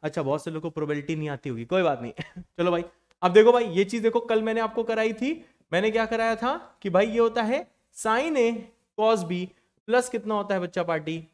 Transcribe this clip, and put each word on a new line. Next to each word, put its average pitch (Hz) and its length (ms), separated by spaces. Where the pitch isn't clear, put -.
अच्छा, 151 200
बहुत 143 220
से 165 60
लोगों 156 200
को - 0
प्रोबेबिलिटी 151 460
नहीं 151 120
आती 143 200
होगी, 117 160
कोई 185 180
बात 143 200
नहीं। 120 100
<laughs> - 300
चलो 175 120
भाई, 175 140
अब 180 100
देखो 214 200
भाई, 240 140
ये 190 180
चीज 220 180
देखो, 226 200
कल 226 200
मैंने 220 180
आपको 220 220
कराई 220 300
थी। 247 200
मैंने 196 180
क्या 220 160
कराया 226 300
था 240 180
कि 196 80
भाई 190 160
ये 226 120
होता 226 240
है 254 240
sin 269 400
A 233 140
cos 214 260
B 180 200
प्लस 247 200
कितना 214 260
होता 202 200
है 190 60
बच्चा 175 220
पार्टी 160 360